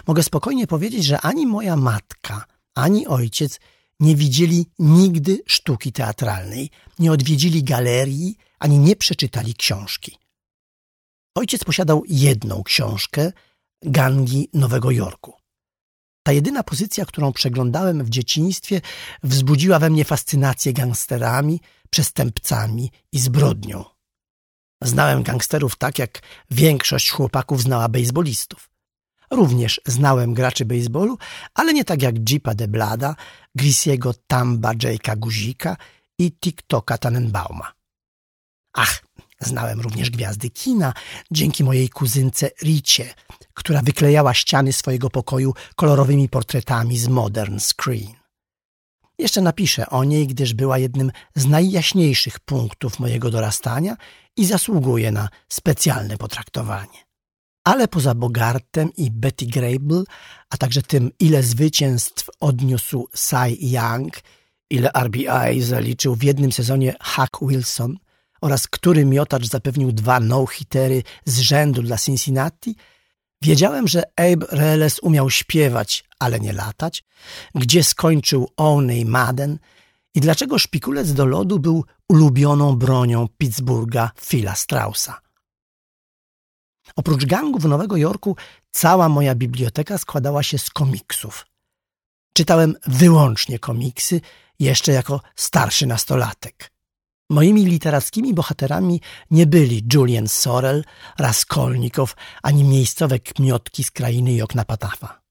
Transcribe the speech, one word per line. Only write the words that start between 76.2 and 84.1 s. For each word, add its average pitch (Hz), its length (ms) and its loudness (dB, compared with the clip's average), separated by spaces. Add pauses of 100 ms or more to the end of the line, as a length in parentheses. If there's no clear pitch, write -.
nie 107 120 -4
latać, 104 520 -8 (500)
gdzie 139 300 4
skończył 151 720 0
Oney 139 480 2
Madden 127 540 0 (560)
i 165 60 2
dlaczego 202 380 2
szpikulec 143 540 -2
do 135 140 2
lodu 180 320 0
był 160 260 0 (240)
ulubioną 143 680 6
bronią 120 520 2 (100)
Pittsburgha 117 720 -2 (100)